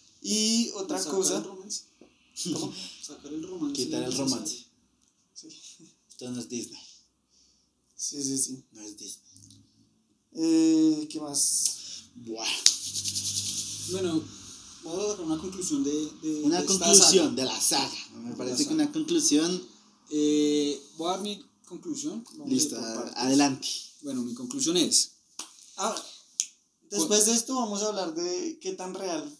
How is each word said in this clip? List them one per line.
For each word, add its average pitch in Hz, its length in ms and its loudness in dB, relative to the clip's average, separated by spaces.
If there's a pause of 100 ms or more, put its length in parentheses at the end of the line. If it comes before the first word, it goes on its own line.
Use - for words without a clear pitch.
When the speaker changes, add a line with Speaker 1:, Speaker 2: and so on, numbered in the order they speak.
(220)
Speaker 1:
Y 214 540 2
otra 185 220 -4
Speaker 2:
Sacar 180 160 -4
Speaker 1:
cosa. 190 240 2
Speaker 2:
el 208 60 -6
romance. 190 380 -12 (520)
Speaker 3:
<laughs> - 180 -6
Speaker 1:
¿Cómo? - 200 -6 (300)
Speaker 2:
Sacar 147 300 -16
el 160 100 -8
romance 165 320 -6
Speaker 3:
Quitar 123 280 -2
el 127 100 -4
Speaker 2:
innecesario. 131 200 -2
Speaker 3:
romance. - 320 -8 (680)
Speaker 1:
Sí. - 140 -20 (600)
Speaker 3:
Esto 123 220 -14
no 123 100 -8
es 107 80 -12
Disney. - 320 -10 (1160)
Speaker 1:
Sí, - 260 -6
sí, 135 160 -2
sí. 127 340 -4
Speaker 3:
No - 100 -20
es 104 140 -14
Disney. - 280 -16 (1080)
Speaker 1:
Eh, 160 800 6
¿qué 156 100 -8
más? - 840 0 (100)
Speaker 3:
Buah. 113 320 -8 (1500)
Speaker 2:
Bueno, 175 300 -2 (600)
vamos 175 200 -6
a 208 60 -2
sacar 185 160 -8
una 156 120 0
conclusión 175 460 -4
de, 143 60 0 (320)
de, 156 220 -4
Speaker 3:
Una 165 160 4
Speaker 2:
de 147 60 -2
esta 190 120 2
Speaker 3:
conclusión 185 460 8
Speaker 2:
saga. 135 120 4
Speaker 3:
de 131 80 0
la 110 160 -2
saga. 139 320 2 (240)
Me 117 80 -12
Speaker 2:
De 120 60 -8
la 120 60 -10
Speaker 3:
parece 123 220 -4
que 147 60 2
Speaker 2:
saga. 156 120 0
Speaker 3:
una 147 160 2
conclusión. 160 720 2 (480)
Speaker 2:
Eh, 147 720 4 (160)
voy 165 120 -2
a - 40 2
dar 190 100 -4
mi 208 220 -6 (220)
conclusión. 175 680 -8
Vamos - 140 -14
a - 0 -
ir 127 60 0
Speaker 3:
Listo, 131 240 2
Speaker 2:
por 113 80 -6 (100)
partes. 117 220 -8
Speaker 3:
adelante. 135 520 4 (340)
Speaker 2:
Bueno, 131 200 -4
mi 117 120 -6
conclusión 131 420 -2
es 131 360 4 (640)
Speaker 1:
Ah, 208 200 -2 (920)
después 202 360 4
de 233 60 4
esto 233 240 0
vamos 208 260 -2
a 214 60 0
hablar 185 260 -2
de 180 460 -4
qué 190 120 -6
tan 185 220 -8
real 165 460 -6